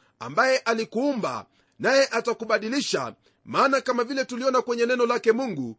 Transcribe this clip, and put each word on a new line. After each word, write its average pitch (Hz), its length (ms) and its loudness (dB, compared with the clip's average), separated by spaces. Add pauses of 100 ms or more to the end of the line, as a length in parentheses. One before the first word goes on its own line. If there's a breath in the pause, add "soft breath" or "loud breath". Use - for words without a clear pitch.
(200)
ambaye 226 380 2
alikuumba, 226 880 -2 (340)
naye 269 280 4
atakubadilisha. 220 1080 -2 (300)
Maana 254 360 2
kama 247 220 -2
vile 262 220 -4
tuliona 254 360 0
kwenye 240 240 0
neno 247 200 2
lake 233 260 2
Mungu, 175 480 -2